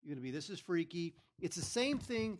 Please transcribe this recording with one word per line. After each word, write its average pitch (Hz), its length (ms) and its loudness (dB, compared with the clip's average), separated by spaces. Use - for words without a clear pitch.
You're 147 140 -6
gonna 131 80 -4
be, 131 80 -2
"This 147 180 -2
is 202 120 -6
freaky." 170 560 0
It's 170 160 -2
the 175 60 -2
same 262 360 2
thing. 220 420 0